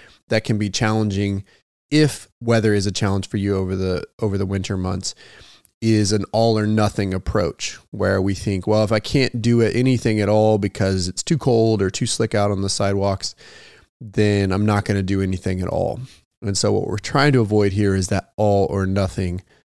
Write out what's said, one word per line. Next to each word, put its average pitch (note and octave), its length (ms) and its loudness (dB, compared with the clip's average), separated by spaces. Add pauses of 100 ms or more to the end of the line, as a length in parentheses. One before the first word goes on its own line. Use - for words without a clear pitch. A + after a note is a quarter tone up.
(280)
that A2+ 160 -2
can A2 140 -2
be G#2 120 -2
challenging G2+ 720 0 (460)
if D3+ 380 0 (120)
weather A2+ 320 2
is G2+ 140 0
a G2+ 60 -2
challenge G2 360 -2
for - 80 -6
you G2+ 180 0
over F#2+ 220 -2
the, F#2 280 -2 (160)
over G2+ 180 -2
the G2 80 -2
winter F#2+ 300 -4
months F#2 380 -4 (680)
is G#2+ 300 2
an G#2 200 0
all A2+ 260 2
or G#2+ 80 0
nothing G#2 460 0
approach, - 680 -4 (120)
where F#2+ 320 0
we G2 120 0
think, F#2+ 320 -4
"Well, G#2+ 180 4
if G2+ 80 0
I G#2+ 80 2
can't B2 420 -2
do A#2 180 4
it, A2 160 2
anything A#2+ 440 2
at G2+ 80 2
all G#2+ 280 4
because F#2+ 520 -2
it's - 160 -8
too E3+ 120 0
cold A2+ 460 2
or F#2+ 80 2
too - 160 -4
slick - 280 -2
out G#2 160 0
on G2 120 -2
the G2 60 -2
sidewalks, G2 640 -2 (680)
then G2+ 520 2
I'm G2 120 2
not G#2 200 2
gonna G2+ 180 0
do F#2+ 180 0
anything F#2 400 -2
at F2+ 80 -4
all." E2+ 320 -4 (400)
And G2 160 -4
so G#2 160 0
what G2 140 -2
we're - 120 -6
trying C#3+ 340 0
to B2+ 80 4
avoid G#2 320 2
here G2+ 220 2
is F#2 140 -2
that - 280 -4
all G2+ 340 2
or F#2+ 160 -2
nothing F#2+ 560 -2 (260)